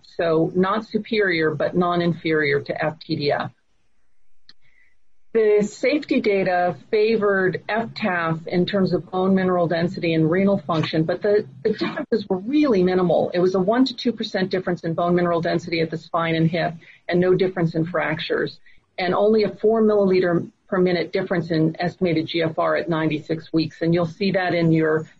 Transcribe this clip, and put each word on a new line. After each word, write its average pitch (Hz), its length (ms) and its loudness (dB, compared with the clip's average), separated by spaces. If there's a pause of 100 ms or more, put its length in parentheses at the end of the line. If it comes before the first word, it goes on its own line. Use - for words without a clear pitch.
(160)
So 165 400 0
not 196 320 0
superior, 185 640 0
but 156 240 -2
non-inferior 165 840 0
to - 300 -6
F 156 80 -16
T - 160 -6
D 143 160 -2
F. - 200 -4 (1800)
The 208 280 4
safety 269 580 -2
data 180 560 0 (140)
favored 202 800 2
F 220 200 -4
taf 165 580 -2
in 180 180 0
terms 185 280 0
of 165 180 -4
bone 190 240 2
mineral 180 320 2
density 165 480 -2
and 160 160 2
renal 196 260 2
function, 160 460 -2
but 170 180 -2
the, 208 240 2 (180)
the 214 100 0
differences 233 540 -4
were 185 120 -2
really 254 420 2
minimal. 180 540 2
It 180 40 0
was 185 140 2
a 196 60 2
one 226 260 2
to - 100 -6
two 233 180 -2
percent 196 360 -4
difference 185 340 -2
in 165 120 -4
bone 175 180 2
mineral 175 280 2
density 170 400 -2
at 165 100 -2
the 160 60 -8
spine 165 360 -2
and 160 160 2
hip, 165 240 -2 (340)
and 175 120 0
no 185 160 4
difference 180 400 0
in 165 100 0
fractures, 160 760 -4 (380)
and 180 160 -2
only 214 300 2
a 196 60 0
four 220 340 2
milliliter 185 640 2 (200)
per 190 100 0
minute 175 340 0
difference 180 380 -2
in 160 280 2
estimated 165 460 0
G 165 160 -4
F 160 160 -2
R 160 180 0
at 147 140 -2
ninety-six 160 640 -4
weeks. 165 300 -2
And 165 100 2
you'll 170 140 2
see 190 240 -4
that 180 240 -2
in 170 160 2
your 160 360 2 (120)